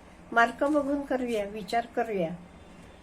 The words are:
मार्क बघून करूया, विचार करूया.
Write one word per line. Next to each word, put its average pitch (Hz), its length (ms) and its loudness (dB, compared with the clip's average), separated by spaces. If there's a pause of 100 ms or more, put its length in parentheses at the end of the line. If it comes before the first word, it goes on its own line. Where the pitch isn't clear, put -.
(320)
मार्क 233 320 4
बघून 285 380 2
करूया, 247 420 -2
विचार 214 420 -4 (100)
करूया. 202 340 0 (720)